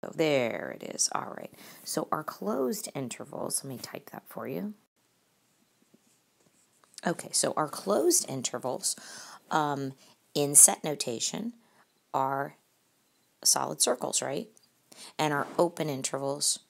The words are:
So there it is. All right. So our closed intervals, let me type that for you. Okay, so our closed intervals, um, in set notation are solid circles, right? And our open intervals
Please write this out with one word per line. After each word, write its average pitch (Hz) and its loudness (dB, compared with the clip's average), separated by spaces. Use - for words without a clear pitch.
So - -8
there 131 2
it - -12
is. - 0
All - -4
right. - -12
So - -2
our 156 -2
closed 226 -2
intervals, - -6
let 139 -10
me 127 -10
type - -12
that - -14
for - -10
you. 185 -4
Okay, 170 -2
so - 2
our 156 2
closed - 2
intervals, 127 -2
um, 143 0
in 143 4
set - 10
notation 151 -2
are 139 0
solid 139 4
circles, - 2
right? 139 -4
And 151 2
our 143 0
open 170 4
intervals 139 -2